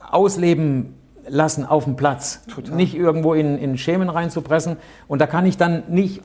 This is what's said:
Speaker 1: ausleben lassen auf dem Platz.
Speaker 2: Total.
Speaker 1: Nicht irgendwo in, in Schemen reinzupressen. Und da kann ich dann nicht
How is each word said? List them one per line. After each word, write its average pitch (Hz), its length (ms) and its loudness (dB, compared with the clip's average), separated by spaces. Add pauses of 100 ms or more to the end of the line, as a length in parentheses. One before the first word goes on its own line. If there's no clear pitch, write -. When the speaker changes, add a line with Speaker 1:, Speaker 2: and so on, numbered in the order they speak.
Speaker 1:
ausleben 170 880 2 (320)
lassen 147 380 0
auf 147 200 0
dem 131 100 -2
Platz. 135 460 -2 (120)
Speaker 2:
Total. 139 220 -10
Speaker 1:
Nicht 180 200 2
irgendwo 160 380 2
in, 147 240 2
in 135 200 -2
Schemen 180 320 0
reinzupressen. 160 680 -2 (300)
Und 139 120 0
da 151 80 4
kann 180 180 0
ich 185 120 2
dann 170 300 0
nicht 190 380 -2